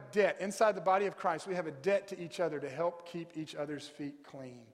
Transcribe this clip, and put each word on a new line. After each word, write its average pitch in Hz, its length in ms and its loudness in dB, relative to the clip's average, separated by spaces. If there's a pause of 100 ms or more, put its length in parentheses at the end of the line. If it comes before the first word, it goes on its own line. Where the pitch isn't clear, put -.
(120)
debt. 190 280 6
Inside 202 360 4
the 190 60 -6
body 190 240 4
of 180 120 -2
Christ, 165 280 0
we 196 100 -4
have 175 120 -2
a 156 40 -4
debt 190 360 2
to 180 120 -8
each 170 200 -6
other 156 200 2
to 139 100 -4
help 170 380 -2
keep 165 300 -8
each 156 160 -6
other's 147 340 -6
feet 143 360 -10
clean. 127 380 -14 (120)